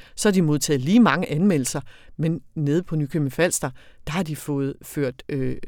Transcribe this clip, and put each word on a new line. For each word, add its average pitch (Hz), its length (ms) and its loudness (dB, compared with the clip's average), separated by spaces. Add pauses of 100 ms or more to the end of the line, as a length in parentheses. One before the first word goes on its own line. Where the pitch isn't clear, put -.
(160)
så - 140 2
har 196 40 4
de 185 80 4
modtaget 147 400 2
lige 185 180 4
mange 175 320 4
anmeldelser, 151 500 0 (360)
men 156 240 -2 (140)
nede 151 280 0
på 165 120 -6
Nykøbing 147 380 -2
Falster, 160 360 0 (380)
der 147 60 -4
har 185 100 -2
de 156 120 -6
fået 139 460 -4
ført, 131 480 -6
øh, 131 280 -2 (100)